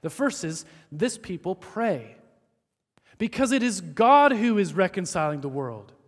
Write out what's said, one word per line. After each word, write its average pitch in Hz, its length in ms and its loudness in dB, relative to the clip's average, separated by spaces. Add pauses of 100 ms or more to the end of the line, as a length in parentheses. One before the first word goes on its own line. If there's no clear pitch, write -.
The 160 80 -8
first 262 340 -4
is 160 220 -8 (260)
this 151 260 -4
people 185 380 -8
pray 180 600 -6 (1000)
because 233 340 -2
it 262 120 2
is 214 160 -2
God 247 540 6
who 226 240 2
is 180 160 0
reconciling 170 680 -2
the 139 80 -8
world. 120 440 -8 (140)